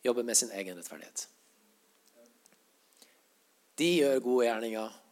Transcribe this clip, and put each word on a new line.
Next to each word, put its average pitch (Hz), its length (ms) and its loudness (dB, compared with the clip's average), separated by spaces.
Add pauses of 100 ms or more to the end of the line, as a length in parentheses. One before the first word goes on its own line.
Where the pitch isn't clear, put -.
jobber 120 200 0
med 117 140 -2
sin 120 140 0
egen 95 280 -10
rettferdighet. - 480 -14 (2500)
De 160 100 2 (140)
gjør 135 200 4
gode 123 260 4
gjerninger 113 500 -4 (140)